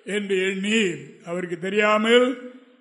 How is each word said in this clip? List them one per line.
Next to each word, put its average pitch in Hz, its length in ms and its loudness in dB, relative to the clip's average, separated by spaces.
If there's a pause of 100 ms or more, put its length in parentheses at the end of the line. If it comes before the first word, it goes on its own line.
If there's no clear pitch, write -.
என்று 196 380 -2
எண்ணி, 196 520 0 (320)
அவருக்கு 175 320 -8
தெரியாமல் 214 920 2 (280)